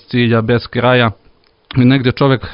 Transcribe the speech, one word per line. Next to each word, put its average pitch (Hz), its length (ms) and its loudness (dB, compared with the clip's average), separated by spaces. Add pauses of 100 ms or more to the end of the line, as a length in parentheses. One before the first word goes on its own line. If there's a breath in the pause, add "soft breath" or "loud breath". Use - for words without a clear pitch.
cilja, 117 340 0
bez 117 260 -2
kraja. 120 440 0 (640)
I 127 100 4
negdje 127 260 2
čovjek 135 420 -2